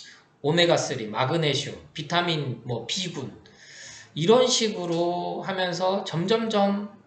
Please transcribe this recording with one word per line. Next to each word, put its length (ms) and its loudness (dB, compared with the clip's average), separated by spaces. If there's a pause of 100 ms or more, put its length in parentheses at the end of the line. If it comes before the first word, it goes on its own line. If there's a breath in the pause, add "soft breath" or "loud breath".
(420 loud breath)
오메가쓰리, 680 2
마그네슘, 680 0 (180)
비타민 720 -2
뭐 240 -6
B군 560 -8 (720 loud breath)
이런 340 6
식으로 920 0
하면서 640 -2
점점점 920 0 (120)